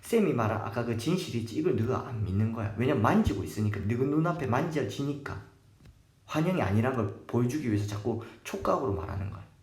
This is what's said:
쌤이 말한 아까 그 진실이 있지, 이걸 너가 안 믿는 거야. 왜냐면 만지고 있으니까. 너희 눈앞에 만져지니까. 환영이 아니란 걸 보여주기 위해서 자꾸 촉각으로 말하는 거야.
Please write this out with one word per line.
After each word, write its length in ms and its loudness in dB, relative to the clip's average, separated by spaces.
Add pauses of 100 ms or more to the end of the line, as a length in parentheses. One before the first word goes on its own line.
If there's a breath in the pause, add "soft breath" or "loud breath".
쌤이 320 2
말한 280 0
아까 220 -4
그 140 -2
진실이 420 -2
있지, 160 -6
이걸 200 0
너가 320 0
안 160 -4
믿는 280 2
거야. 260 -4
왜냐면 240 2
만지고 420 4
있으니까. 360 -2
너희 180 0
눈앞에 500 0
만져지니까. 920 -2 (840)
환영이 360 2
아니란 340 4
걸 300 -2
보여주기 460 2
위해서 160 2
자꾸 340 -2 (220 loud breath)
촉각으로 500 0
말하는 360 -4
거야. 140 -12 (200)